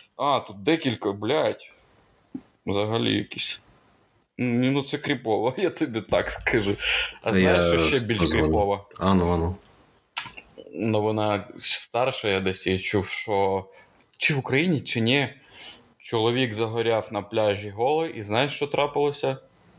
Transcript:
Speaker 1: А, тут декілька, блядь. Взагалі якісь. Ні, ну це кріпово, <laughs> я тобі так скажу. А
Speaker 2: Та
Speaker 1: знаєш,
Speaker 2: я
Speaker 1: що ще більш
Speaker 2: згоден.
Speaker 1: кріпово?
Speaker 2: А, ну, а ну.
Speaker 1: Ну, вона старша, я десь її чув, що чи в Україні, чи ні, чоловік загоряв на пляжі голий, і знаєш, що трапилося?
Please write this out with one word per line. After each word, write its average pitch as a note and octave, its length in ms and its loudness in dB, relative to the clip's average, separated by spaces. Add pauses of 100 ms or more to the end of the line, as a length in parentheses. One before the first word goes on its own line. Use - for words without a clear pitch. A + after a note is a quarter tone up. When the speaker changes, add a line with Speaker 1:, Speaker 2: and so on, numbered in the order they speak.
(160)
Speaker 1:
А, C3 240 2
тут G2+ 220 -12
декілька, C3 500 0
блядь. A2 580 -2 (960)
Взагалі G#2+ 500 0
якісь. - 460 -4 (760)
Ні, B2 320 2
ну C#3 120 0
це C#3+ 160 -4
кріпово, A#2+ 560 0
<laughs> - 40 -12
я F#3 120 2
тобі A#2+ 300 -2
так - 300 0
скажу. G2+ 440 0 (480)
А - 80 -2
Speaker 2:
Та F#2+ 100 4
Speaker 1:
знаєш, F2 320 6
Speaker 2:
я E2+ 60 4
Speaker 1:
що E2 200 4
ще A#2 160 2
більш F2+ 140 2
Speaker 2:
згоден. A2 160 2
Speaker 1:
кріпово? G2+ 420 0 (120)
Speaker 2:
А, F#2+ 160 4
ну, F2 160 4
а F2 60 2
ну. E2 200 0 (1160)
Speaker 1:
Ну, G#2+ 280 0
вона G#2+ 460 0 (100)
старша, - 680 -2
я F#2+ 120 2
десь F#2+ 260 -2
її F#2+ 120 2
чув, F#2+ 280 -2
що G2 580 -2 (520)
чи - 180 0
в C#3 40 -2
Україні, C#3 420 0
чи - 200 -4
ні, B2+ 280 2 (680)
чоловік A#2+ 560 0
загоряв A2+ 560 -2
на G2+ 120 -4
пляжі G#2 480 -2
голий, C#3 480 -2
і A2 40 -8
знаєш, A#2+ 300 0
що D3 140 -4
трапилося? C#3+ 680 -2 (420)